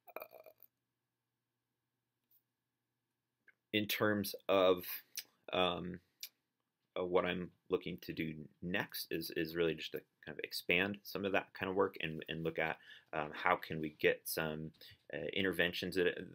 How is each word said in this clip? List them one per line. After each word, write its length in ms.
uh, 20
in 140
terms 500
of, 340
um, 480
uh, 60
what 220
I'm 240
looking 340
to 100
do 220
next 500
is, 240
is 180
really 220
just 160
to 80
kind 120
of 80
expand 580
some 220
of 80
that 200
kind 160
of 60
work 240
and, 300
and 120
look 160
at, 200
um, 220
how 240
can 240
we 180
get 240
some, 480
uh, 200
interventions 640
that, 180